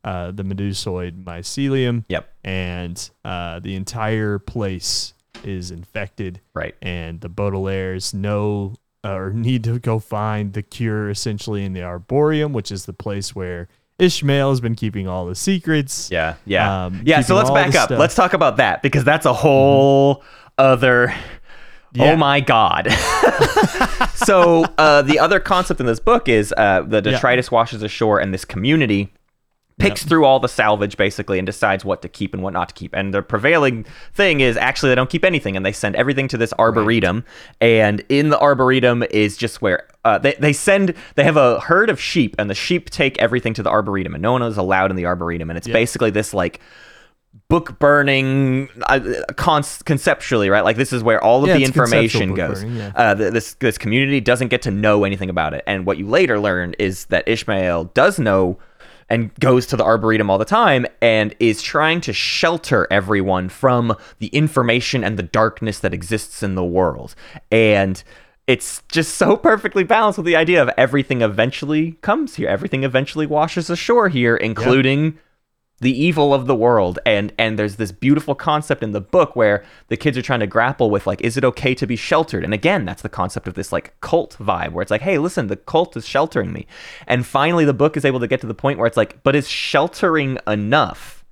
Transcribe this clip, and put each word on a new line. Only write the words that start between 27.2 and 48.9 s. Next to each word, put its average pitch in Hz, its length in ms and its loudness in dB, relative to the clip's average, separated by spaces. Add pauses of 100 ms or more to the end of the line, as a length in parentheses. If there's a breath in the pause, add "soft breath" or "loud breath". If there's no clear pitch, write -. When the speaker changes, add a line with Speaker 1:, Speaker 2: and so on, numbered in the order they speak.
Speaker 2:
washes 113 320 0
ashore, 107 380 0
and 98 120 -4
this 92 120 -8
community 107 680 -2 (680)
picks 202 240 0
Speaker 1:
Yep. 151 60 -10
Speaker 2:
through 160 160 4
all 135 140 6
the 123 100 -2
salvage, 104 480 0
basically, 98 420 -2
and 92 80 -4
decides 98 380 -2
what 95 180 -4
to 87 60 -14
keep - 240 -8
and 92 120 -8
what 95 80 -6
not 87 160 -4
to - 60 -20
keep. - 200 -14
And 98 180 -4
the 101 100 -2
prevailing 127 640 0 (300 loud breath)
thing 180 260 2
is, 120 160 4
actually, 131 340 0
they 123 40 4
don't 127 160 0
keep 170 140 -2
anything, 139 320 0
and 95 100 -2
they 98 60 0
send 101 240 -4
everything 135 320 0
to 123 100 -6
this 113 140 -2
Speaker 1:
Right. - 140 -4
Speaker 2:
arboretum. 110 580 2 (360 loud breath)
And 110 480 4
in 143 200 2
the 147 120 2
arboretum 127 680 4
is 107 260 0
just - 240 -6
where, 98 220 0 (220)
uh, 107 140 4
they, 139 200 2
they 147 140 2
send, 196 420 2 (220 loud breath)
they 143 80 4
have 160 120 4
a 123 220 4
herd 202 320 2
of 147 100 -4
sheep, - 380 0
and 101 100 -2
the 101 60 -4
sheep - 360 -4
take 135 280 -2
everything 117 360 0
to 104 100 -6
the 95 60 0
arboretum, 98 440 -2
and 76 80 -6
no 110 100 0
one 127 100 0
is 113 140 -4
allowed 95 340 2
in 92 60 -4
the 87 100 -4
arboretum. 85 440 -4
And 85 80 -8
it's - 80 -12
Speaker 1:
Yep. 117 80 -6
Speaker 2:
basically 113 360 0
this, 104 220 -4
like, 90 280 -4 (880 loud breath)
book 165 300 0
burning, 135 880 2 (200)
uh, 135 120 2 (360)